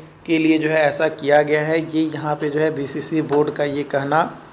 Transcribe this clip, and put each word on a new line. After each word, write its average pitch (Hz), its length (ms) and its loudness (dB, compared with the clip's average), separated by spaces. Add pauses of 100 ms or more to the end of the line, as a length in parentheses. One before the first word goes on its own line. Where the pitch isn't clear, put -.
(260)
के 165 120 2
लिए 156 200 4
जो 151 100 0
है 156 80 2
ऐसा 151 320 2
किया 147 340 2
गया 147 180 2
है, 156 360 -2
ये 160 60 2
यहाँ 151 340 -4
पे 151 140 -4
जो 147 100 -2
है 156 160 0
बीसीसी 143 460 -4
बोर्ड 151 280 0
का 147 140 -2
ये 143 180 -4
कहना 143 560 0 (140)